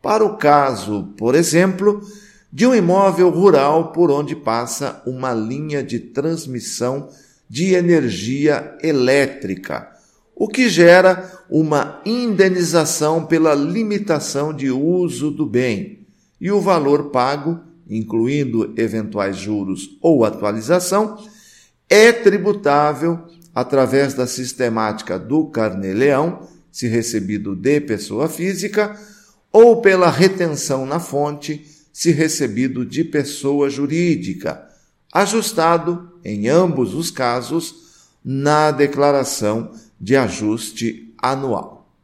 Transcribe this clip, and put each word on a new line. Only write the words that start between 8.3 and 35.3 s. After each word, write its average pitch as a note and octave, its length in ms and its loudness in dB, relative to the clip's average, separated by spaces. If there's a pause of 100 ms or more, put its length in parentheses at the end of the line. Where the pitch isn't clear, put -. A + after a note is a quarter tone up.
elétrica, B2+ 1080 0 (440)
o G#3 140 -2
que A#3+ 220 0
gera F3+ 800 6
uma D3+ 560 -2
indenização F3 1200 0
pela D#3+ 280 4
limitação D#3 1000 -2
de C3+ 180 -4
uso D#3 580 -2
do D3 160 -4
bem, A#2 640 -4 (320)
e F3+ 100 -6
o G3+ 120 2
valor D3 480 2
pago, C#3+ 500 -2 (300)
incluindo A2+ 880 -2
eventuais G#2 580 -4
juros G2 680 -8
ou D3+ 220 4
atualização, A2+ 920 -2 (760)
é A3 200 8
tributável E3+ 1040 2 (340)
através C3+ 600 2
da B2 140 -2
sistemática A2 880 -4
do C#3 300 -2
Carnê-Leão, A#2 1000 -2 (240)
se - 160 -8
recebido G#2 680 -4
de C#3 260 0
pessoa B2 480 -6
física, G3+ 680 -4 (560)
ou A3+ 300 8
pela F#3 300 4
retenção D3+ 760 0
na D3 140 -4
fonte, D3 680 -6 (260)
se - 200 0
recebido C3+ 760 -2
de D#3+ 180 -4
pessoa C#3+ 680 -2
jurídica, C#3+ 960 -4 (420)
ajustado, F3 1000 0 (120)